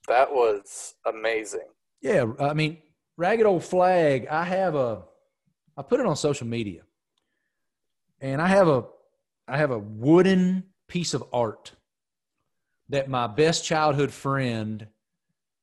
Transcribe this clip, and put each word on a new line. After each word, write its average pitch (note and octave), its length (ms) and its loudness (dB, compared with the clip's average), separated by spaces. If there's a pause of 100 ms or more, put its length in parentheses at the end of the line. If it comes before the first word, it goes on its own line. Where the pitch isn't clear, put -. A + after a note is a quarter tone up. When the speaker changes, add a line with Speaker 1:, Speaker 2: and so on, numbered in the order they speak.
Speaker 1:
That B2+ 260 2
was A2+ 640 -2 (100)
amazing. A2 640 -4 (340)
Speaker 2:
Yeah, C3+ 260 0 (120)
I C#3+ 160 -2
mean, D#3 240 -2 (380)
Ragged G#3+ 280 0
Old F#3 200 2
Flag, F3+ 640 2
I D#3+ 160 -4
have F#3 300 -2
a, A#2 280 -2 (760)
I C#3 60 -14
put C4 180 0
it B3 60 0
on D#3 100 0
social C#3+ 300 -2
media. A2+ 360 -6 (1400)
And C3+ 200 -6
I E3+ 60 0
have F#3+ 220 6
a, B2+ 160 2 (640)
I C3 100 -6
have D3 140 0
a A#2 80 -4
wooden F3+ 840 4 (220)
piece E3+ 280 -6
of C3+ 180 -4
art A#2 400 -4 (1160)
that C3+ 180 -2
my B2 180 -2
best D3+ 380 0
childhood D3 480 0
friend A2 760 -4 (760)